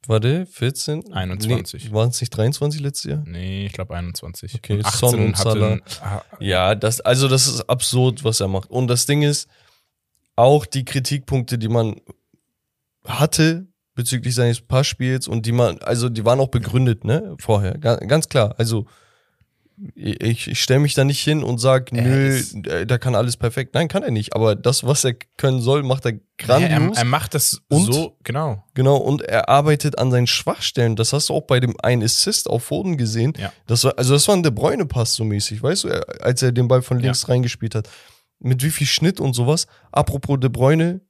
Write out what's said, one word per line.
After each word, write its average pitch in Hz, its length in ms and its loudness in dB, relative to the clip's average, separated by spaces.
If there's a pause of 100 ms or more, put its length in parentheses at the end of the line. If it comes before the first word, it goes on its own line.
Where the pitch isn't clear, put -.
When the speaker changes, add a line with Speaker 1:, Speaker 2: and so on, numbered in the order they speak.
Speaker 1:
Warte, 127 400 0
vierzehn? 151 640 -6
Speaker 2:
Einundzwanzig. 107 720 -4
Speaker 1:
Nee, 110 80 -10
waren's 113 280 0
nicht 120 100 -6
dreiundzwanzig 147 500 -2
letztes 139 300 -6
Jahr? 151 160 -4
Speaker 2:
Nee, 95 400 -8
ich 98 60 -8
glaub 95 180 -10
einundzwanzig. 87 640 -10
Speaker 1:
Okay, 107 240 -4
Speaker 2:
Und 107 80 -2
Speaker 1:
Son 123 240 2
Speaker 2:
achtzehn 113 160 2
Speaker 1:
und 101 120 0
Speaker 2:
hatte 107 120 2
Speaker 1:
Salah. 107 220 2
Speaker 2:
ein, 92 100 -2 (180)
ah, 101 220 -6 (180)
Speaker 1:
Ja, 92 340 2
das, 110 280 -2
also 131 260 2
das 131 180 4
ist 117 220 -4
absurd, 127 560 0
was 113 160 0
er 98 80 0
macht. 95 220 -4
Und 123 180 -2
das 120 180 0
Ding 147 160 2
ist, 147 260 0 (880)
auch 139 300 6
die 131 180 -4
Kritikpunkte, 127 760 -4
die 110 100 -2
man 113 320 0 (1040)
hatte 160 600 0 (280)
bezüglich 123 400 -4
seines 120 260 0
Passspiels 131 680 -2
und 113 160 -4
die 117 80 0
man, 117 260 2
also 120 300 -2
die 110 160 -4
waren 123 160 4
auch 131 80 2
begründet, 123 560 0
ne, 165 360 -2
vorher. 101 360 0
Ga-, 117 200 0
ganz 151 320 0
klar. 113 280 0
Also 113 300 -2 (1080)
ich, - 540 -4
ich - 120 -4
stell 135 200 2
mich 147 140 2
da 135 100 4
nicht 139 180 0
hin 151 220 0
und 120 140 -2
sag, 131 340 2
Speaker 2:
Er 120 100 0
Speaker 1:
"Nö, 135 340 2
Speaker 2:
ist 101 300 -6
Speaker 1:
äh, 85 180 -2
da 120 140 0
kann 123 160 -2
alles 120 220 0
perfekt." 123 380 -4
Nein, 160 120 2
kann 180 160 -2
er 269 80 -4
nicht. 107 240 -2
Aber 110 220 2
das, 123 280 0
was 135 200 2
er 123 100 0 (220)
können 131 240 0
soll, 135 240 2
macht 131 200 -2
er 117 80 0
Speaker 2:
Ja, 104 60 -8 (400)
er, 175 100 4
Speaker 1:
grandios. 156 280 2
Speaker 2:
er 117 80 2
macht 131 300 0
das - 340 -2
Speaker 1:
Und 143 240 4
Speaker 2:
so, 156 320 -2
genau. 127 400 -4 (100)
Speaker 1:
Genau, 135 220 4
und 139 260 0
er - 260 0
arbeitet 143 500 4
an 131 120 2
seinen 123 160 4
Schwachstellen. - 680 0
Das 113 160 0
hast 143 160 0
du - 60 -4
auch 147 120 -4
bei 127 140 2
dem 120 200 -2
einen 123 220 2
Assist - 480 0
auf 117 140 -2
Foden 180 340 -2
gesehen. 117 400 0
Speaker 2:
Ja. 98 140 -8 (160)
Speaker 1:
Das 117 160 2
war, 131 120 2
also 127 180 2
das 143 120 4
war 208 100 4
ein 180 60 2
De 160 100 4
Bruyne-Pass 131 640 0
so - 100 -4
mäßig, 104 380 -2
weißt 170 220 0
du, - 40 -4
er, - 360 -6
als 123 180 0
er 127 100 2
den 120 160 2
Ball 127 140 4
von 127 160 -2
Speaker 2:
Ja. 123 60 0
Speaker 1:
links 131 240 -2
reingespielt 123 480 -2
hat. 107 120 -4 (520)
Mit 127 240 -2
wie 160 60 0
viel 147 160 -2
Schnitt 170 340 0
und 135 140 0
sowas. 123 340 0 (240)
Apropos 139 480 0
De 127 100 2
Bruyne 160 600 2